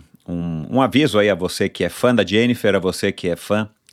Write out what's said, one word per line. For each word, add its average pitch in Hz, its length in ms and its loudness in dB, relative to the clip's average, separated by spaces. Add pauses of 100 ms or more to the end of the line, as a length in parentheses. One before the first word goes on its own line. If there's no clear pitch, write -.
(280)
um, 85 420 -6
um 131 120 2
aviso 120 360 2
aí 104 120 4
a 95 60 4
você 90 340 -2
que - 160 -4
é 85 40 -2
fã 123 240 2
da 104 120 4
Jennifer, 110 500 2
a 95 40 2
você 92 340 -2
que - 160 -4
é 85 80 -2
fã 107 320 -2 (240)